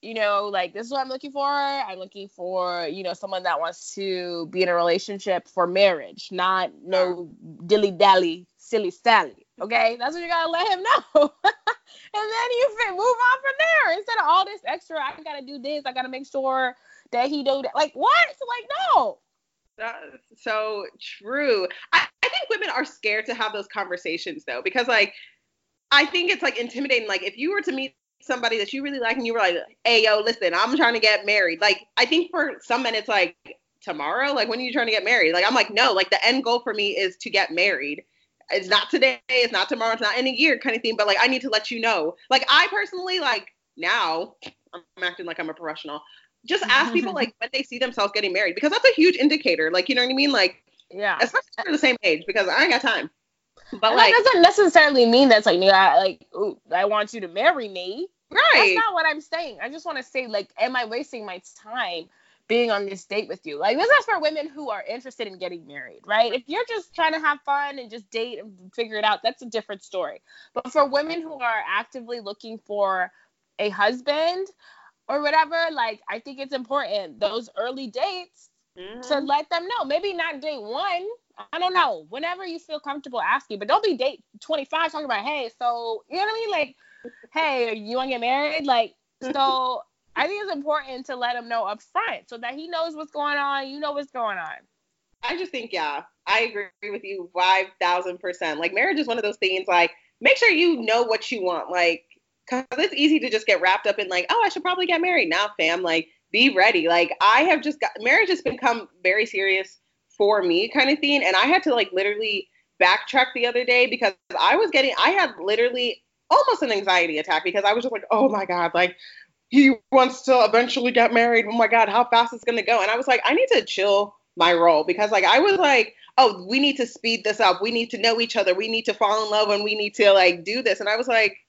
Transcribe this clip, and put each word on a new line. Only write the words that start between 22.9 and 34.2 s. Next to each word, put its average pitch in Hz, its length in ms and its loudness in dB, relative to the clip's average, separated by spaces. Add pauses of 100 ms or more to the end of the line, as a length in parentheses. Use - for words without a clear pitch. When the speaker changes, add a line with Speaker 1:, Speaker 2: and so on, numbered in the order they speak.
Speaker 2:
to 240 80 -6
have 220 180 -4
those 202 160 -8
conversations, 175 760 -8
though, 127 180 -8
because, 240 260 -2
like, 208 260 2 (760)
I 285 160 6
think 349 240 -2
it's, - 120 -2
like, 254 160 -2
intimidating. 240 500 -2
Like, 190 140 -4
if 202 160 -10
you 311 140 -4
were 403 100 -2
to 359 100 -6
meet 269 220 -8 (260)
somebody 233 380 -4
that 202 140 -4
you 269 100 -6
really 277 180 -8
like 233 160 -2
and 240 100 -6
you 226 60 -4
were 233 80 -2
like, 180 160 2 (280)
"Hey, 226 200 4
yo, 214 160 4
listen, 214 340 -2
I'm 233 220 0
trying 233 180 4
to 220 60 -2
get 214 260 2
married." 185 340 0
Like, 208 260 2 (100)
I 247 80 4
think 320 260 0
for 294 300 -4
some 247 220 -2
men 233 120 -4
it's 214 140 -6
like, 185 280 0 (440)
"Tomorrow? 190 520 -4